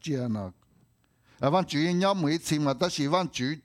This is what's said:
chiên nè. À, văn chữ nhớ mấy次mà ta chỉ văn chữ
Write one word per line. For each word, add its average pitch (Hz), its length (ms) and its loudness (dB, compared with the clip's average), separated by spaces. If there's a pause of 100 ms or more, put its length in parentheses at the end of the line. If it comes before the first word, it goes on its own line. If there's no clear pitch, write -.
chiên 123 340 -4
nè. 104 60 -4 (1000)
À, 135 100 2
văn 180 140 2
chữ 147 140 -4
nhớ 180 360 2
mấy 160 240 0
次 156 200 -2
mà 143 140 2
ta 127 180 0
chỉ 143 160 -2
văn 175 220 2
chữ 131 360 -4